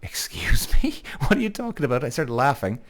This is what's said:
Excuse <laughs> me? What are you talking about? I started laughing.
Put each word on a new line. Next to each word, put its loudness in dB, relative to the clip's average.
Excuse 0
<laughs> 10
me? 0
What 2
are -2
you -2
talking -6
about? 0
I -4
started -4
laughing. 0